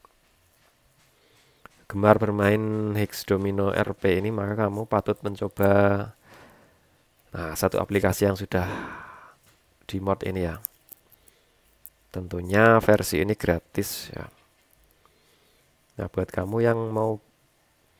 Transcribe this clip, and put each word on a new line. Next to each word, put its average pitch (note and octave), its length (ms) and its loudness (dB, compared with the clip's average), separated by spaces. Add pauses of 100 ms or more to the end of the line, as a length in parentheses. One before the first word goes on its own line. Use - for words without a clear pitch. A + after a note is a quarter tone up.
(1900)
gemar G#2 320 6
bermain G#2+ 720 0
Higgs G#2 320 -4
Domino G2 460 0
R G2+ 240 -2
P F2+ 240 2
ini, G#2 100 -2
maka G#2 380 -2
kamu G#2 180 -6
patut G#2 400 -2
mencoba, G2+ 460 0 (1600)
nah, D#2+ 240 -10
satu G2 240 0
aplikasi G2 480 0
yang F#2+ 80 -2
sudah F#2 300 -2 (1200)
di F#2+ 80 -6
mod F#2+ 240 -2
ini F#2 240 -2
ya. E2 160 -6 (1500)
Tentunya F#2 640 4
versi G2+ 480 4
ini G#2+ 80 -2
gratis - 800 -4
ya. - 80 -12 (1800)
Nah, G2+ 160 -6
buat F#2 160 -2
kamu G2+ 320 -4
yang A#2 160 2 (160)
mau A2 240 -2 (840)